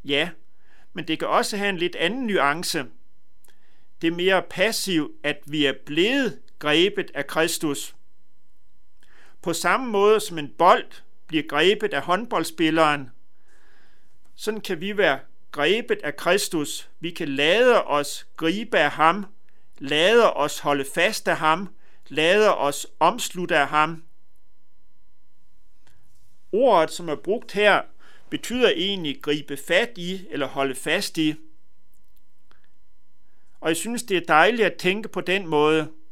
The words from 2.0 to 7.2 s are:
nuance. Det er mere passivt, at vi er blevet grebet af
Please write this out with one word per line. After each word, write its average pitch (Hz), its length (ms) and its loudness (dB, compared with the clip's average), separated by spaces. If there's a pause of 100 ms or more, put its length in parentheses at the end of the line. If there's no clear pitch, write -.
nuance. 156 600 0 (1160)
Det 165 40 0
er 165 100 2
mere 180 340 4
passivt, 185 640 2 (100)
at 147 240 -2
vi 147 200 2
er 135 80 4 (120)
blevet 202 540 2 (180)
grebet 170 560 2
af 143 120 -4